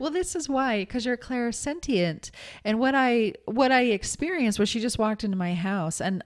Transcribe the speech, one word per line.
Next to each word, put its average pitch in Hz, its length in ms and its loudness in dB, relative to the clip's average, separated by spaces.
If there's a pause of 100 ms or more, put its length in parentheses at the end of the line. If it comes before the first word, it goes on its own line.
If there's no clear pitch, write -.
Well, 277 100 -2
this 330 240 -2
is 311 140 -4
why, 262 360 0
'cause 240 220 -4
you're 247 100 0
clairsentient. 240 1160 -2 (320)
And 214 160 2
what 262 160 2
I, 240 380 4 (100)
what 254 260 2
I 262 120 6
experienced 247 760 0
was 208 100 4
she 233 120 -2
just 226 180 -2
walked 214 240 0
into 202 140 0
my 175 180 0
house 175 460 -2
and 185 260 -2